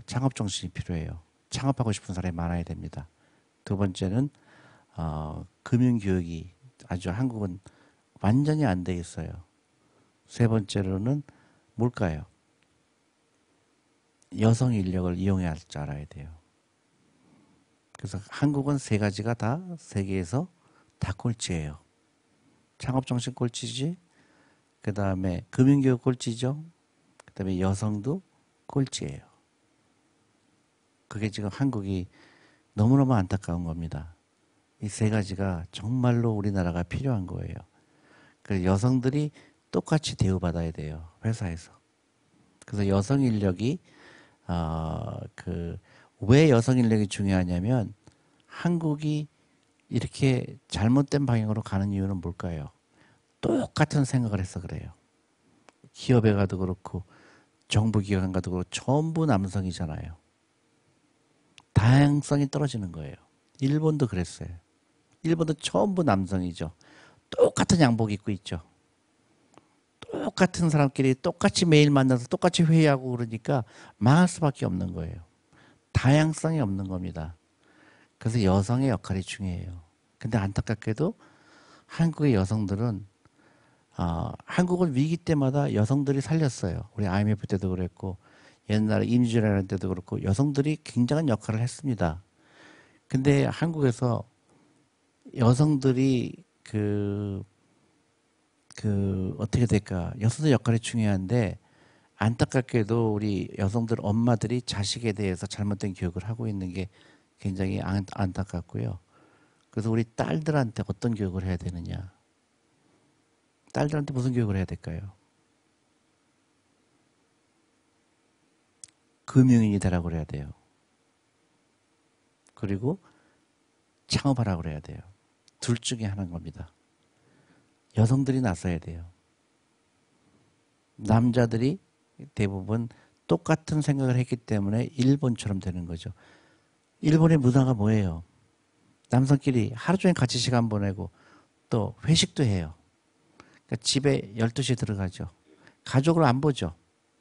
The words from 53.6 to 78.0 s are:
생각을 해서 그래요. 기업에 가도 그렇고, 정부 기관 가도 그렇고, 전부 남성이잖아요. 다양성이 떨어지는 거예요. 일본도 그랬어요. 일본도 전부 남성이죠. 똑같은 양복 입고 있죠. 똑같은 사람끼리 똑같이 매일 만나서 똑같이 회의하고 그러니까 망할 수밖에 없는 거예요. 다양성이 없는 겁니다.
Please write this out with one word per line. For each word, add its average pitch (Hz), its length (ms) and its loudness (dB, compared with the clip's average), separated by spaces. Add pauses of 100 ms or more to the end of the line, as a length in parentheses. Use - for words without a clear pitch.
생각을 113 360 -2
해서 90 200 -8
그래요. - 320 -12 (1000)
기업에 113 400 4
가도 98 260 0
그렇고, 92 460 -6 (640)
정부 107 320 2
기관 95 320 0
가도 92 180 -2
그렇고, 90 200 -4
전부 160 560 0
남성이잖아요. 87 920 -2 (1600)
다양성이 143 760 4
떨어지는 123 420 -4
거예요. 76 220 -12 (460)
일본도 147 460 2
그랬어요. 87 420 -6 (720)
일본도 160 320 0
전부 185 480 0
남성이죠. 90 680 0 (580)
똑같은 - 500 4
양복 113 320 4
입고 104 200 -4
있죠. 92 300 -8 (1400)
똑같은 226 720 0
사람끼리 139 520 2
똑같이 190 440 0
매일 147 240 8
만나서 131 360 4
똑같이 180 380 2
회의하고 151 460 4
그러니까 120 540 -2 (320)
망할 147 300 6
수밖에 143 400 -2
없는 90 260 -4
거예요. 85 220 -8 (800)
다양성이 156 680 2
없는 98 280 -2
겁니다. 85 480 -8 (840)